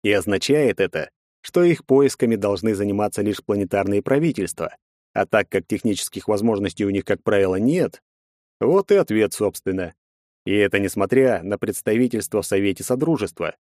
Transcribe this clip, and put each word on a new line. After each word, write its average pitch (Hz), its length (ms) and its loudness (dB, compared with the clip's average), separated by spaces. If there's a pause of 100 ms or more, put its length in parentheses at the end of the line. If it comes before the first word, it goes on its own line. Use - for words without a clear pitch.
И 104 80 2
означает 104 680 0
это, 87 300 -2 (320)
что - 220 0
их 170 220 2
поисками 131 500 2
должны 101 400 -2
заниматься 104 460 -2
лишь 101 220 -2
планетарные 101 580 -2
правительства. 131 760 -2 (380)
А 98 120 0
так 101 240 0
как 95 180 -4
технических - 600 -4
возможностей 104 580 0
у 101 40 0
них, 98 160 -4
как 98 180 -4
правило, 98 320 2
нет, 127 460 -2 (580)
вот 160 320 2
и 202 40 6
ответ, 107 380 2
собственно. 92 600 -4 (520)
И 98 100 -2
это 101 240 2
несмотря 101 640 2
на 98 140 -4
представительство 107 840 -2
в - 40 -8
Совете 98 380 -2
Содружества. 127 720 -2 (140)